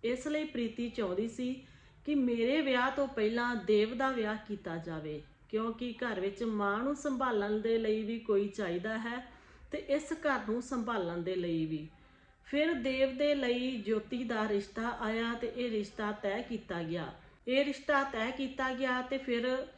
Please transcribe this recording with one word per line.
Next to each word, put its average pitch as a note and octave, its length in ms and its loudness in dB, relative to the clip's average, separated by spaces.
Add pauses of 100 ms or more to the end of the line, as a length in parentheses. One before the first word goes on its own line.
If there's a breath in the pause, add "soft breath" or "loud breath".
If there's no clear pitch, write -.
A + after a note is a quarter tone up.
ਇਸ B3 240 0
ਲਈ D4+ 160 0
ਪ੍ਰੀਤੀ A#3+ 460 -2
ਚਾਹੁੰਦੀ G#3 380 0
ਸੀ B3+ 360 -4 (400 loud breath)
ਕਿ D4+ 100 2
ਮੇਰੇ B3 460 4
ਵਿਆਹ C4 300 4
ਤੋਂ C4+ 180 0
ਪਹਿਲਾਂ A#3+ 480 0
ਦੇਵ G#3+ 380 4
ਦਾ C4+ 160 2
ਵਿਆਹ A3 260 0 (120)
ਕੀਤਾ F#3+ 280 -6
ਜਾਵੇ D#3 460 -6 (260)
ਕਿਉਂਕਿ A3+ 440 -2
ਘਰ A3+ 280 -2
ਵਿੱਚ G3 220 -2
ਮਾਂ G#3 360 2
ਨੂੰ C#4 180 0
ਸੰਭਾਲਣ A#3+ 640 0
ਦੇ A3+ 180 2
ਲਈ A3 240 2
ਵੀ A3+ 160 -4
ਕੋਈ G3+ 300 2
ਚਾਹੀਦਾ G3+ 500 -2
ਹੈ A#3+ 340 -6 (400 loud breath)
ਤੇ D4+ 60 -2
ਇਸ D4+ 340 0
ਘਰ C#4+ 360 2
ਨੂੰ A#3 140 0
ਸੰਭਾਲਣ A3 560 -2
ਦੇ F3 160 -2
ਲਈ E3+ 320 0
ਵੀ। D#3 220 -4 (560 soft breath)
ਫਿਰ D#4 300 2
ਦੇਵ C4 420 2
ਦੇ D4 180 4
ਲਈ B3+ 420 0
ਜੋਤੀ A3 480 -2
ਦਾ A3 240 0
ਰਿਸ਼ਤਾ A3 520 0
ਆਇਆ A3+ 340 0
ਤੇ A#3 220 -4
ਇਹ B3 140 0
ਰਿਸ਼ਤਾ G#3 420 -2
ਤੈਅ G#3 300 -2
ਕੀਤਾ F#3+ 400 -4
ਗਿਆ। E3 300 -4 (360 loud breath)
ਇਹ C4+ 160 6
ਰਿਸ਼ਤਾ C#4 400 2
ਤੈਅ A#3 260 -2
ਕੀਤਾ C4 440 -2
ਗਿਆ B3+ 280 0
ਤੇ C4 160 -2
ਫਿਰ B3+ 480 0 (120)